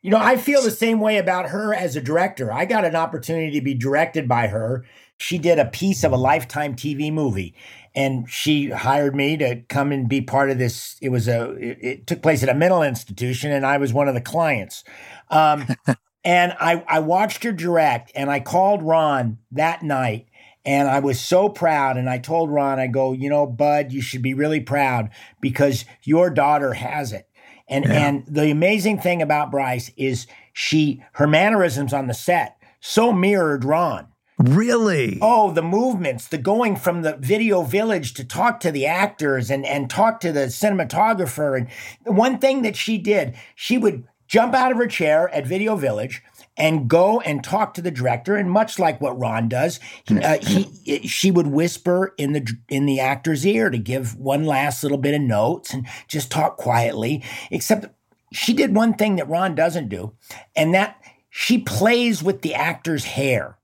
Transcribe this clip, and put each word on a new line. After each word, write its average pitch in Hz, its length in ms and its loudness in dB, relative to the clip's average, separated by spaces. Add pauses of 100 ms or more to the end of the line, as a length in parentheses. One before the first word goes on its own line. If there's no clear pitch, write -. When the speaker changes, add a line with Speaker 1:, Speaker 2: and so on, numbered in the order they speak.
Speaker 1:
You 185 80 -4
know, 220 80 6
I 233 180 6
feel 277 260 2
the 226 100 2
same 226 260 0
way 214 200 2
about 180 320 0
her 208 220 -2
as 180 220 -2
a 151 60 -4
director. 143 520 -2
I 147 120 -2
got 214 200 0
an 165 120 0
opportunity 160 560 -2
to 143 120 -2
be 139 100 -2
directed 143 520 0
by 117 220 2
her. 113 360 -4 (340)
She - 180 -6
did 165 220 4
a 139 80 4
piece - 360 -2
of 151 100 2
a 127 40 0
Lifetime 147 580 0
T 143 200 -6
V 151 160 -4
movie, 113 440 -2 (400)
and 131 320 -2
she 147 440 0
hired 139 440 0
me 143 220 0
to 123 200 0 (120)
come 143 240 0
and 131 160 -2
be 135 140 0
part 135 260 0
of 135 80 0
this. - 460 -4
It 135 80 -4
was 120 180 0
a, 117 280 -2
it, - 260 -8
it 127 240 -8
took - 160 -6
place 156 200 4
at 135 60 2
a 127 60 4
mental 175 280 4
institution, 127 680 -4
and 135 140 0
I 139 100 2
was 139 160 0
one 143 160 2
of 127 60 -2
the 123 80 -2
clients. 143 600 -4 (460)
Um, 151 380 4 (200)
Speaker 2:
<laughs> - 380 -6
Speaker 1:
and 175 340 2
I, 170 300 2
I 160 120 2
watched 190 440 -2
her 233 80 -4
direct, 160 600 0
and 139 160 -4
I 143 100 -2
called 190 420 0
Ron 147 540 0 (160)
that 160 300 -2
night, 131 460 -4 (360)
and 139 240 2
I 139 120 2
was 135 200 0
so 196 300 2
proud. 143 480 0
And 127 100 -2
I 127 80 -2
told 156 340 -2
Ron, 139 300 0
I 131 60 0
go, 131 260 0
"You 131 160 -4
know, 147 160 2
Bud, 143 480 0
you 135 80 -6
should 127 220 -8
be 131 100 -2
really 151 280 0
proud 127 500 0 (320)
because 139 420 0 (180)
your 165 280 2
daughter 143 420 2
has 127 400 -6
it." 98 140 -14 (420)
And, 139 160 -2
Speaker 3:
Yeah. 147 240 4
Speaker 1:
and 139 180 -2
the 151 240 2
amazing 190 500 2
thing 175 200 0
about 147 320 0
Bryce 127 440 -4
is 131 300 -2 (260)
she, 151 600 0
her 147 160 2
mannerisms 160 640 2
on 135 160 -2
the 120 60 -4
set 175 420 -2 (240)
so 233 320 2
mirrored 180 520 0
Ron. 147 440 -2 (320)
Speaker 3:
Really? 160 800 2
Speaker 1:
Oh, 214 300 4
the 160 100 0
movements, 180 640 -2
the 156 120 -6
going 202 360 0
from 175 280 -2
the 151 180 -2
video 202 420 0
village 180 520 -2
to 131 100 -12
talk 226 360 -2
to 170 120 0
the 139 140 -2
actors 151 680 -2
and, 135 120 -4
and 139 240 -4
talk 220 320 2
to 170 120 -2
the 139 140 0
cinematographer. 165 1120 0
And 123 120 -4 (360)
the 233 60 -6
one 226 280 2
thing 269 240 0
that 214 120 -2
she 214 240 -2
did, 170 380 -2 (180)
she - 240 -2
would 175 240 0 (240)
jump 233 280 2
out 254 180 4
of 233 60 0
her 240 80 2
chair 165 420 2
at 143 180 -4
Video 202 300 0
Village 127 460 -4 (340)
and 151 320 2
go 190 320 6
and 147 240 -4
talk 208 300 -2
to 175 80 -10
the 175 80 -4
director. 123 460 -2
And 190 140 0
much 214 280 0
like 160 220 0
what 127 180 -4
Ron 113 300 -2
does, 139 300 0 (260)
he, 107 160 2
uh, 156 200 2
he, - 640 -2
she - 240 2
would 170 180 4
whisper 175 680 0
in 143 160 -2
the, 120 240 -4 (120)
in 139 180 0
the 135 140 2
actor's 135 440 -2
ear 214 240 2
to 123 100 -2
give 117 380 -4
one 135 280 -2
last 143 380 0
little 139 160 0
bit 139 160 0
of 147 60 0
notes 117 540 0
and 127 120 -8 (220)
just 147 220 -6
talk 156 260 0
quietly. 117 640 -2 (280)
Except 208 360 -2 (460)
she - 220 0
did 285 200 2
one 226 200 4
thing 208 220 2
that 147 120 -2
Ron 170 260 -2
doesn't 160 340 0
do, 101 260 -8 (420)
and 160 180 2
that 202 240 0 (300)
she - 300 0
plays 220 640 2
with 196 200 -2
the 156 120 -4
actor's 156 500 -4
hair. 127 600 -2